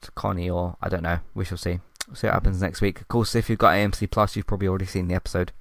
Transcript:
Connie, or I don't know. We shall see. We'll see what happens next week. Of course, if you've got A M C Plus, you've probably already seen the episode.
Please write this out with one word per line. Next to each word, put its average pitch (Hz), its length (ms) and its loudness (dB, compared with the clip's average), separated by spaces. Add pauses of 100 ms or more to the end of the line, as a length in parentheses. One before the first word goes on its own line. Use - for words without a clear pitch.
(160)
Connie, 90 340 -2
or 87 320 -2
I - 80 -4
don't 85 140 -2
know. 85 160 0 (160)
We 95 100 -2
shall 90 120 -6
see. 87 220 -2 (280)
We'll - 80 -18
see - 120 -2
what - 60 4
happens 92 280 4
next 92 200 0
week. 101 180 2
Of - 80 -16
course, - 280 2
if 117 140 2
you've 113 100 0
got 92 160 6
A - 20 4
M 101 160 2
C - 140 -2
Plus, - 280 2
you've 104 120 -4
probably 98 200 0
already 95 180 0
seen 90 220 -4
the 90 80 0
episode. - 460 -2